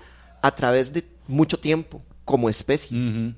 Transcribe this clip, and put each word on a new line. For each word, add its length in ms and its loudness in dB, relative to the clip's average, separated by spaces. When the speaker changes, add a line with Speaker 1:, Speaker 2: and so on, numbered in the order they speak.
Speaker 1:
a 120 2
través 400 0
de 120 -6
mucho 300 2
tiempo 460 -4
como 240 2
especie, 480 -2
Speaker 2:
Ujú, 400 -4